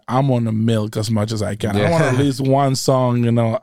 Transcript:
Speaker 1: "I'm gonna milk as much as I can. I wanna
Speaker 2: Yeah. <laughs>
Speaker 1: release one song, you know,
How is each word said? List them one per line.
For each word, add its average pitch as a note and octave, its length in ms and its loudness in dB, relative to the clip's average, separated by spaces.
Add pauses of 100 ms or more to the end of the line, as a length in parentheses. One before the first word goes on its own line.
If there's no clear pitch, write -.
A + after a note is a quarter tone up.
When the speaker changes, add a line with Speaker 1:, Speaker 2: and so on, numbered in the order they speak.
Speaker 1:
"I'm C3+ 200 0
gonna A#2 240 0
milk A2 440 0
as G#2+ 140 -4
much G#2+ 220 0
as G#2+ 100 -4
I G2+ 140 -4
can. G#2 200 -4
I G#2 140 2
wanna D#3+ 160 2
Speaker 2:
Yeah. C#3 40 0
<laughs> B2+ 80 0
Speaker 1:
release C3+ 220 0
one C3+ 360 2
song, B2 480 2
you A#2 80 2
know, A2+ 300 0